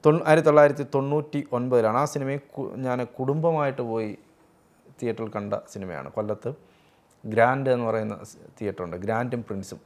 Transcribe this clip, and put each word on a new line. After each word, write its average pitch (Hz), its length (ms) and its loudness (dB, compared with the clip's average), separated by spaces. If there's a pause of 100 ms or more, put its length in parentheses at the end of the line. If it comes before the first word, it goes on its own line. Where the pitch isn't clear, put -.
തൊണ്ണൂ-, 156 240 4
ആയിരത്തി 156 200 6
തൊള്ളായിരത്തി 147 360 6 (100)
തൊണ്ണൂറ്റി 147 460 -2 (160)
ഒൻപതിലാണ് 120 460 2
ആ - 100 2
സിനിമയെ 139 260 -4 (160)
കു-, - 160 -8 (160)
ഞാൻ 123 120 -2 (200)
കുടുംബമായിട്ട് 143 720 -2
പോയി 110 220 -4 (840)
തിയേറ്ററിൽ 113 380 -6
കണ്ട 101 180 -4 (180)
സിനിമയാണ്. 85 440 -10
കൊല്ലത്ത് 107 340 -4 (800)
ഗ്രാൻഡ് 131 420 2
എന്ന് 120 160 -2
പറയുന്ന 110 240 -4 (160)
സ്-, - 80 -20 (220)
തിയേറ്ററുണ്ട്. 92 440 -6
ഗ്രാൻഡും 117 440 0
പ്രിൻസും. 95 380 -10